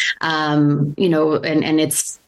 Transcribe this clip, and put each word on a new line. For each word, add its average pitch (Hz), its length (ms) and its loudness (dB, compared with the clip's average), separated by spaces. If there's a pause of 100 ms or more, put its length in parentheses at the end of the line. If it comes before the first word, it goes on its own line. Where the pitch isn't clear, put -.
(200)
um, 147 760 0
you 185 120 2
know, 156 260 2
and, 156 300 0
and 156 160 2
it's - 480 -4